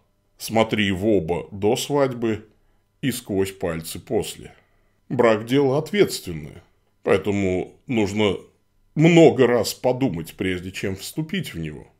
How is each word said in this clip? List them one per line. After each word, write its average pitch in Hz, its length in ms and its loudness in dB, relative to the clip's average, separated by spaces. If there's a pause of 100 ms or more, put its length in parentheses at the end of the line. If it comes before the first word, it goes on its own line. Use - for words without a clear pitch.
(380)
"Смотри 107 540 0
в 92 140 -4
оба 87 460 0
до 104 240 0
свадьбы 120 720 -2 (560)
и 135 100 -2
сквозь 95 400 -4
пальцы 82 480 -8
после". - 540 -6 (560)
Брак — 113 380 2
дело 135 300 2
ответственное, 92 840 -4 (400)
поэтому 98 720 0 (100)
нужно 104 520 0 (580)
много 156 500 8
раз 117 300 0
подумать, 123 580 -2
прежде 92 380 -6
чем 95 240 -6
вступить 156 580 -8
в 85 60 -10
него, 76 280 -10 (120)